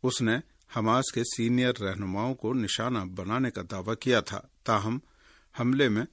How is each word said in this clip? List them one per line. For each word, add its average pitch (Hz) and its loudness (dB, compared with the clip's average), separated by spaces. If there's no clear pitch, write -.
اس 127 0
نے 113 4
حماس 117 2
کے 117 -2
سینئر 123 2
رہنماؤں 98 -2
کو 120 -4
نشانہ 117 -2
بنانے 98 -2
کا 98 -8
دعویٰ 98 -4
کیا 123 6
تھا۔ 101 -6
تاہم 110 2
حملے 131 4
میں 110 2